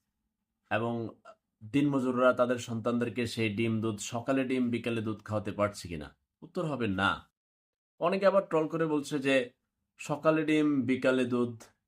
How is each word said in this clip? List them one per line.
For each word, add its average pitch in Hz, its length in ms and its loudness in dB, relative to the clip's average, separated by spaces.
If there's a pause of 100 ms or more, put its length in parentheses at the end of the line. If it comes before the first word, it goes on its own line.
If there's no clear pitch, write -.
(720)
এবং 117 380 -2 (540)
দিনমজুররা 127 680 2
তাদের 123 240 2
সন্তানদেরকে 117 720 -2
সেই 113 280 -2
ডিম 113 260 0
দুধ, 107 180 -2
সকালে 131 440 -2
ডিম 127 260 0
বিকালে 117 320 -2
দুধ 107 220 -6
খাওয়াতে 104 280 -4
পারছে 101 360 -2
কিনা? 76 280 -10 (260)
উত্তর 170 240 -6
হবে 123 220 -2
না। 95 420 0 (720)
অনেকে 190 280 2
আবার 190 160 4
ট্রল 160 240 0
করে 160 180 -2
বলছে 151 340 -2
যে 131 340 2 (440)
সকালে 156 480 0
ডিম 151 360 4
বিকালে 127 440 2
দুধ, 120 380 -2 (240)